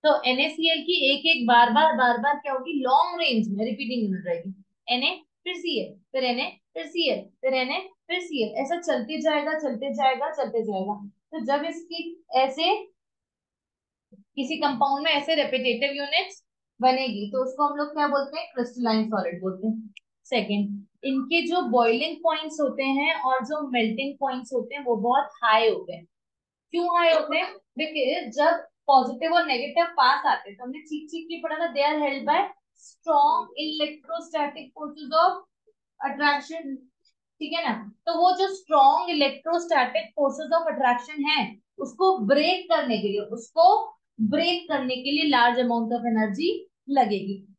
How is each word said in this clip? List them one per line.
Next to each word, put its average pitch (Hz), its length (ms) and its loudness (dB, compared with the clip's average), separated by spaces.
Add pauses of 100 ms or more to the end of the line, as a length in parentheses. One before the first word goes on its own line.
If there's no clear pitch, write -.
तो 294 180 4
एनएसीएल 311 580 0
की 311 320 0
एक 311 240 0
एक 233 100 -2
बार 240 220 8
बार, 311 240 4
बार 240 240 2
बार 285 180 0
क्या 285 180 -6
होगी? 262 300 -4
Long 339 380 2
range 226 280 0
में 202 160 -2
repeating 226 380 -4
unit 185 220 -4
रहेगी। 175 240 -4 (420)
Na, 285 340 -4 (180)
फिर 359 100 -6
Cl, 311 480 -6 (100)
फिर 262 120 -2 (140)
Na, 320 120 -6 (240)
फिर 330 100 -8
Cl, 294 460 -2 (120)
फिर 262 240 0
Na, 302 140 -4 (280)
फिर 359 120 -4
Cl, 294 380 -4
ऐसा 330 240 -4
चलते 285 400 -4
जाएगा, 302 380 0
चलते 269 340 -4
जाएगा, 269 380 0
चलते 226 320 -4
जाएगा। 202 460 -6
तो - 360 -12
जब 285 200 -2
इसकी 330 680 -12
ऐसे 311 540 0 (1300)
किसी 277 440 -8
compound 277 460 0
में 320 80 2
ऐसे 294 240 0
repetitive 254 600 0
units 320 480 -4 (360)
बनेगी, 247 500 0
तो 262 120 -2
उसको 262 200 -2
हम 285 120 2
लोग 294 120 -2
क्या 294 200 0
बोलते 277 320 -2
हैं? - 160 -12
Crystalline 233 520 -2
solid 185 340 -4
बोलते 190 260 -6
हैं। - 260 -6 (300)
Second, 202 640 -2 (180)
इनके 269 440 -2
जो 349 140 0
boiling 247 640 0
points 311 380 -2
होते 269 220 -2
हैं 277 320 0
और 262 300 0
जो 294 240 -6
melting 247 500 -2
points 254 340 -4
होते 233 220 -4
हैं, 285 80 -10
वो 240 120 0
बहुत 247 340 0 (140)
हाई 226 260 4
होते 165 240 -6
हैं। 165 120 -18 (680)
क्यों 349 260 0
हाई 339 160 4
होते 302 240 0
हैं? 370 160 -4
Because 302 800 -4
जब 311 360 2 (200)
positive 277 460 4
और 339 120 4
negative 285 400 0
pass 277 400 2
आते 202 240 0
हैं, 196 80 -18
तो 247 60 -16
हमने 262 160 -12
चीख 311 300 -12
चीख 330 160 -10
के 330 160 -10
पढ़ा 311 140 -6
था, 320 180 -4
they 277 120 2
are 302 140 0
held 269 260 -2
by 359 220 2 (300)
strong 311 720 2 (140)
electrostatic 311 1040 -6
forces 294 560 -10
of 370 220 2 (640)
attraction, 262 680 -2 (640)
ठीक 302 140 -8
है 330 160 -2
ना? 214 220 -8 (140)
तो 339 120 -2
वो 359 140 6
जो 381 160 2
strong 302 680 4
electrostatic 311 880 0 (160)
forces 294 400 0
of 330 140 -2
attraction 254 560 0
है, 294 280 0 (200)
उसको 370 400 2
break 302 540 2
करने 254 260 2
के 190 100 -2
लिए, 202 140 -2
उसको - 720 4 (260)
break 339 480 0
करने 254 260 -2
के 262 160 -4
लिए 302 180 0
large 247 300 4
amount 233 340 0
of 226 80 -2
energy 226 560 0 (320)
लगेगी। 208 680 0